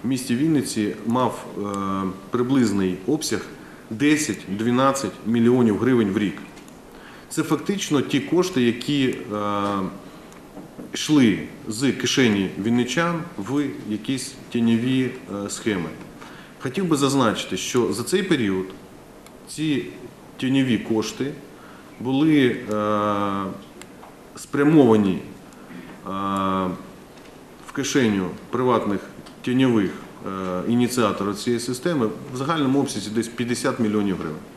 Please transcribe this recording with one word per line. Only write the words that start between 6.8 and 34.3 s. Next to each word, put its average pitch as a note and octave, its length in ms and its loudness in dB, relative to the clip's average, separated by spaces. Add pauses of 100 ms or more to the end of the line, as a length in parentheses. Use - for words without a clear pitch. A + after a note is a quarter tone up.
Це D#3 140 -2
фактично G3 580 0
ті - 180 0
кошти, F3 420 0
які, C3 440 2
е, A#2+ 100 0 (1800)
йшли B2 460 4 (280)
з A#2+ 240 -2
кишені A2 580 2 (140)
вінничан C#3 580 0 (160)
в B2+ 260 -2 (260)
якісь B2+ 440 -6 (160)
тіньові, A#2+ 600 2 (340)
е, G2+ 40 -6
схеми. F2+ 400 -2 (720)
Хотів F#3+ 260 -4
би D#3+ 120 2
зазначити, C3 600 2
що A2+ 360 0
за F#2+ 100 -4
цей G3 200 0
період G#2 420 0 (840)
ці D3 360 -2 (520)
тіньові C3 400 2
кошти A2+ 540 -2 (680)
були, C3+ 480 4 (260)
е, G#2 680 0 (920)
спрямовані, B2 800 6
е, - 920 -16 (1600)
в - 20 -18
кишеню A2+ 560 2 (220)
приватних A#2+ 500 2 (420)
тіньових, B2 500 4
е, F#2 760 -6
ініціаторів G#2+ 680 2
цієї A#2+ 240 -2
системи B2+ 480 -2 (260)
в B2 40 -8
загальному C#3 420 2
обсязі G#2+ 300 -2
десь A2 180 -2
п'ятдесят A#2+ 520 -2
мільйонів G#2 380 2
гривень. D#2 240 -8 (160)